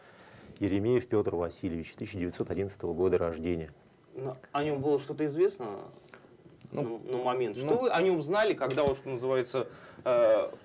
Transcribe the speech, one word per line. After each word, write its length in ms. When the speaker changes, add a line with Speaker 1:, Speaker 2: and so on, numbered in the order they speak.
Speaker 1:
Еремеев 480
Петр 280
Васильевич, 580
тысяча 240
девятьсот 340
одиннадцатого 420
года 240
рождения. 520
Speaker 2:
Но 220
о 120
нем 180
было 180
что-то 260
известно 540
Speaker 3:
Ну, 280
Speaker 2:
на, 180
на 60
момент? 340
Что 80
Speaker 3:
ну, 160
Speaker 2:
вы 80
о 120
нем 200
знали, 320
когда, 300
вот, 140
что 120
называется, 580
э, 460